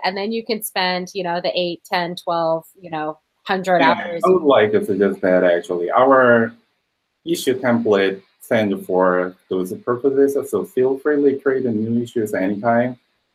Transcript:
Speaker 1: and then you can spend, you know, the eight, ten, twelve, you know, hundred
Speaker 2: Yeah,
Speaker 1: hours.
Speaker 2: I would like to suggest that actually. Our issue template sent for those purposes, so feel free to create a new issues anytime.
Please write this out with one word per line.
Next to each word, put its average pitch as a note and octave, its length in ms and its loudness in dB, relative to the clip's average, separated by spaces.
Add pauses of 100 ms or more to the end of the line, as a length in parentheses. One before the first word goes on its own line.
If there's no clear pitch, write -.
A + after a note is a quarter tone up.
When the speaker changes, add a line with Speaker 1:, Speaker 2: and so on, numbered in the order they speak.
Speaker 1:
and F#3 120 -2
then G3+ 160 -6
you A3+ 140 -6
can G#3+ 180 -6
spend, F3+ 500 -4
you F#3+ 100 -6
know, F3 180 -4
the F3 180 -4
eight, F3 240 -6
ten, F3 320 -4
twelve, E3 500 -4 (140)
you F3 100 -20
know, D#3 300 -8 (240)
hundred F#3 360 0
Speaker 2:
Yeah, E3 140 4
Speaker 1:
hours. E3+ 320 -6
Speaker 2:
I F#3 40 4
would F3+ 140 4
like A#2 300 4
to G2+ 120 2
suggest G2 360 0
that F#2 220 2
actually. F2 480 0
Our B2 640 4 (720)
issue D#3+ 340 -2
template G#2+ 640 0 (180)
sent G#2 460 -2
for F#2 500 0 (140)
those F#2 240 -4
purposes, C3+ 640 0 (120)
so G2+ 140 -2
feel C3 360 -2
free D3 220 0 (100)
to C#3 80 -4
create C3 260 -2
a A#2+ 60 -2
new A2 300 -2
issues A#2 340 -4
anytime. A#2 640 -2 (380)